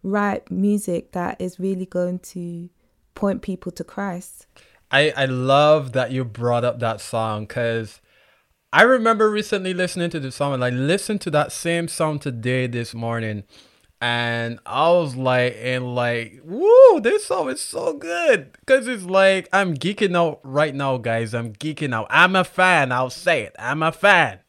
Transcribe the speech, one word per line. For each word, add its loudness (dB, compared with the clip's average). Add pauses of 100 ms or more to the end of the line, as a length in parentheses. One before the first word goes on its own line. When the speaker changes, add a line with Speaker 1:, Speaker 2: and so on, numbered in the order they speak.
Speaker 1:
write -2
music -2
that -6
is -8
really -4
going -4
to -12 (460)
point -4
people -8
to -12
Christ. -10 (440)
Speaker 2:
I, 2
I 0
love 4
that -2
you -4
brought -2
up -2
that -4
song, -4
'cause -4 (720)
I 8
remember 4
recently -4
listening -4
to -6
the -8
song, -2
and -2
I 0
listened -2
to -6
that 0
same -4
song -4
today, -4
this -8
morning, -6 (560)
and -2
I 2
was 2
like, 0
and -6
like, -4
"Woo, 8
this 0
song -4
is -8
so -6
good." 0 (160)
'Cause 4
it's -6
like, 4
I'm 2
geeking -2
out 0
right 0
now, -2
guys. -2
I'm -6
geeking -6
out. -4
I'm 4
a 2
fan. 2
I'll -2
say -2
it. -14
I'm -4
a 0
fan. 4